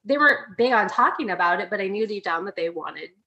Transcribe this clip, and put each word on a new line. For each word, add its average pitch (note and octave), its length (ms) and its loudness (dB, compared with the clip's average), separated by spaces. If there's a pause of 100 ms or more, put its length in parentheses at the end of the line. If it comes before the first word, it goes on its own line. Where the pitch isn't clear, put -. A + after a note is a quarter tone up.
they C4 120 2
weren't D4 400 2
big B3 140 2
on G#3 160 4
talking B3+ 440 0
about F3 280 2
it, F#3 120 -6
but G#3 100 -4
I G3 60 -2
knew G#3+ 200 -2
deep G3+ 160 -8
down E3+ 220 -2
that G3 100 -10
they E3+ 140 -2
wanted D#3+ 400 -10 (180)